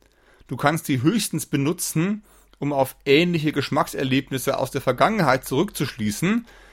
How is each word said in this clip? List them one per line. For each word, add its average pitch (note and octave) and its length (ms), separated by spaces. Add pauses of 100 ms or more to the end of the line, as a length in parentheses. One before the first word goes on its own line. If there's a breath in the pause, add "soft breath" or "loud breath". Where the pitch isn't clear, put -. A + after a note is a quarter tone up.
(480 soft breath)
Du - 80
kannst D3+ 300
sie C3 160
höchstens E3+ 440
benutzen, E3+ 800 (340 soft breath)
um C#3+ 140
auf C3+ 240 (100)
ähnliche D#3 460
Geschmackserlebnisse C3+ 1080
aus - 140
der C#3 80
Vergangenheit C#3 640
zurückzuschließen, B2+ 1040 (260 loud breath)